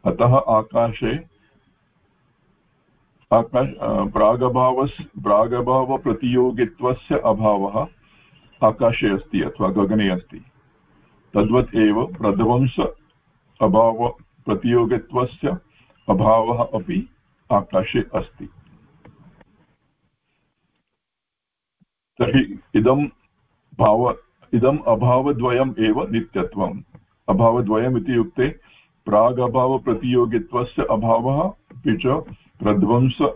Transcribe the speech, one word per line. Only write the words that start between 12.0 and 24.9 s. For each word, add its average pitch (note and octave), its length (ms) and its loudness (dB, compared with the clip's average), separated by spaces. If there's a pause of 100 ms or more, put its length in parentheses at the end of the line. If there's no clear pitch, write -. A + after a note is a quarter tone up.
प्रध्वंस A2+ 720 0 (840)
अभावप्रतियोगित्वस्य A#2 1900 0 (600)
अभावः A2+ 560 2
अपि F3 440 -6 (440)
आकाशे F#2+ 480 -2
अस्ति। - 460 -8 (3750)
तर्हि C3 400 0 (160)
इदं B2+ 340 2 (680)
भाव, A2+ 380 2 (360)
इदम् C3 260 2 (100)
अभावद्वयम् B2 880 0